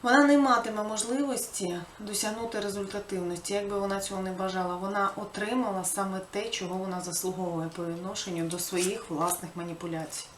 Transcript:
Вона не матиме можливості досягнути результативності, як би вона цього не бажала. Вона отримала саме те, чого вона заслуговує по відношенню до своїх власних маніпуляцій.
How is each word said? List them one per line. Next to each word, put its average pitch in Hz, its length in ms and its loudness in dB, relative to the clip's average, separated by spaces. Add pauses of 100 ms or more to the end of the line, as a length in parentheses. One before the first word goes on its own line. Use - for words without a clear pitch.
Вона 254 220 10
не 285 140 10
матиме 233 460 4
можливості 214 960 0 (200)
досягнути 214 600 -2
результативності, 196 920 -4
як 202 160 0
би 202 100 0
вона 196 200 0
цього 196 220 -4
не 190 100 -2
бажала. 185 440 -2
Вона 196 400 0
отримала 208 680 -2
саме 190 360 -2 (120)
те, 220 180 -2
чого 180 260 -4
вона 185 260 -2
заслуговує 170 760 -2
по 170 100 -4
відношенню 175 580 -4
до 170 160 -2
своїх 185 500 0
власних 165 460 -2
маніпуляцій. 170 680 -6 (120)